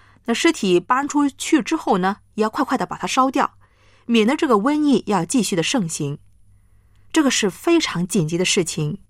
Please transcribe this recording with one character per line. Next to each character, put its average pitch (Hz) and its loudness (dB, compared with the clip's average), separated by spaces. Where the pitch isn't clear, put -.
那 233 0
尸 330 2
体 185 2
搬 254 -2
出 285 0
去 - 0
之 320 -4
后 254 0
呢， 190 0
也 208 -2
要 214 0
快 262 -4
快 - -2
地 185 -2
把 160 -10
它 - -10
烧 262 2
掉， - -2
免 226 4
得 262 2
这 311 -2
个 247 4
瘟 294 2
疫 277 4
要 190 0
继 214 0
续 190 -4
的 165 0
盛 185 -2
行。 147 -6
这 330 4
个 165 2
是 185 -2
非 339 0
常 175 -4
紧 170 -2
急 165 -6
的 175 0
事 175 0
情 160 -6